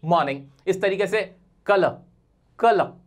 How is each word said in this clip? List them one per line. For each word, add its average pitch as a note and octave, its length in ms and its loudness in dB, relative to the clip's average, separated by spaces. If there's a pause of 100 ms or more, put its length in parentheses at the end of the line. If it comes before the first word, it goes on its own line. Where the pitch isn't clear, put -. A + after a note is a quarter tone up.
मॉर्निंग। D3 420 -2 (200)
इस F#3 160 -2
तरीके G3 240 0
से G3 300 -4 (300)
कल, G3 200 2 (720)
कल। G3 340 2 (140)